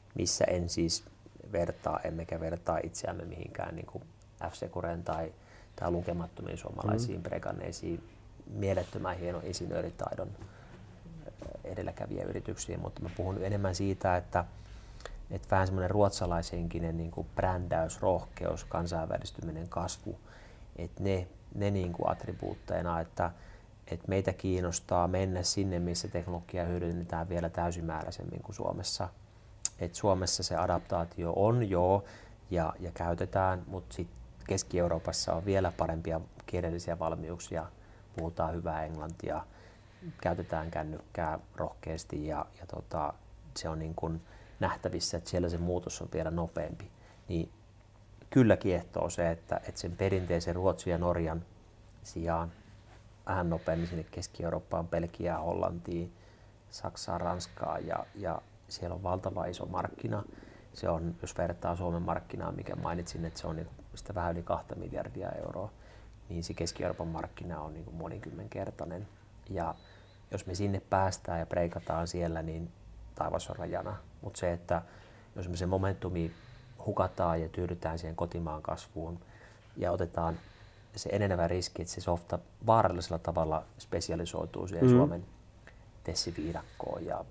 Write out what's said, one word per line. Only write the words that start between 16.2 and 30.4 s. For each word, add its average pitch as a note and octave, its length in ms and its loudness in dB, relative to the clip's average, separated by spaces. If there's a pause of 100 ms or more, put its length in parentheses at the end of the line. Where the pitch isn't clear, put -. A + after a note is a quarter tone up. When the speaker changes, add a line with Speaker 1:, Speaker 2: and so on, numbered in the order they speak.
Speaker 1:
niinku E2 280 -4 (100)
brändäys, F2 640 2
rohkeus, F2 640 2
kansainvälistyminen, E2 1040 -2
kasvu, - 500 -4 (560)
että - 280 -6
ne, F#2+ 240 2 (280)
ne G2+ 160 2
niinku F2 380 2
attribuutteina, F2 880 -2
että, E2+ 320 0 (560)
että - 200 -6
meitä G2 260 4
kiinnostaa F2+ 720 2
mennä F#2 360 2
sinne, F#2+ 360 2
missä F2 280 0
teknologiaa F2 580 -2
hyödynnetään E2+ 640 0
vielä E2+ 200 2
täysimääräisemmin E2+ 920 -2
kuin - 140 -10
Suomessa. - 540 -2 (680)
Et F2 160 -2
Suomessa F#2 480 4